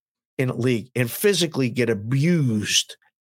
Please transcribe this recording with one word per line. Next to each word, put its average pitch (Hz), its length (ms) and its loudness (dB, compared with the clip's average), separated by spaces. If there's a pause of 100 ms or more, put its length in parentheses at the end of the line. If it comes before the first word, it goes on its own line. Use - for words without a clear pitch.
(380)
in 127 100 0
the 127 60 -4
league 120 400 0
and 120 160 0
physically 160 600 0
get 120 200 0
abused 120 1080 0 (280)